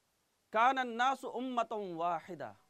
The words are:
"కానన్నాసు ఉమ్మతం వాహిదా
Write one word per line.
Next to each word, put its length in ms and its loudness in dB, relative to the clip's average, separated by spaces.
"కానన్నాసు 760 2
ఉమ్మతం 720 -4
వాహిదా 600 -6